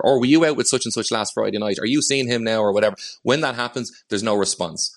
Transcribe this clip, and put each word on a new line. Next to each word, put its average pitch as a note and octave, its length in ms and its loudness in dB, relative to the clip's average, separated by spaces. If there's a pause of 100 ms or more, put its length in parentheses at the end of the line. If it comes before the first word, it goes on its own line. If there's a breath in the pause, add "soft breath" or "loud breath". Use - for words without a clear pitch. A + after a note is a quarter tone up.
"Or C3 140 4
were B2 80 2
you D#3+ 180 6
out D3+ 100 2
with B2 120 -2
such B2+ 180 0
and A2+ 80 -6
such A2+ 180 -4
last A2 220 -2
Friday G#2 240 -2
night? G#2 220 -4
Are G#2+ 80 -2
you C#3+ 160 0
seeing C3+ 240 0
him A#2 160 0
now?" A2+ 180 0
or G#2 100 2
whatever. G#2 240 2 (280 loud breath)
When C3+ 180 2
that C3 140 -2
happens, A#2+ 360 -6 (180 soft breath)
there's G#2 120 -2
no A2 140 0
response, F#2 600 -2